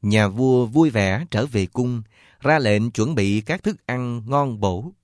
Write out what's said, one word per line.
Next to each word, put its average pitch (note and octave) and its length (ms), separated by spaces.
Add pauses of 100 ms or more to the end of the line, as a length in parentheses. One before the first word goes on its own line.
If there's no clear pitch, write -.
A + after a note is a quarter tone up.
Nhà G#2 260
vua B2 380
vui D3+ 240
vẻ G#2 400
trở A2 160
về G#2+ 200
cung, B2 360 (380)
ra D3+ 180
lệnh A2 320
chuẩn A#2 240
bị G#2 260
các D#3+ 220
thức - 240
ăn B2 400
ngon C3 340
bổ. G2+ 320 (120)